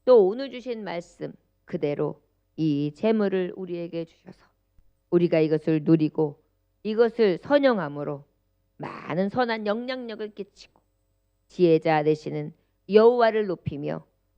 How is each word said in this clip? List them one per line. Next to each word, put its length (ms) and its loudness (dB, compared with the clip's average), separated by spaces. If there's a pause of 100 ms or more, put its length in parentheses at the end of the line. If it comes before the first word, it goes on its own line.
또 220 6
오늘 240 -4
주신 340 -10
말씀 480 -12 (320)
그대로 560 -6 (360)
이 380 -2
재물을 640 -2
우리에게 480 -10
주셔서 400 -20 (680)
우리가 300 2
이것을 440 0
누리고 580 0 (400)
이것을 560 2
선용함으로 840 0 (520)
많은 520 -6
선한 380 -4
영향력을 680 -8
끼치고 460 -18 (640)
지혜자 560 2
되시는 500 -2 (400)
여호와를 540 4
높이며 580 -8 (340)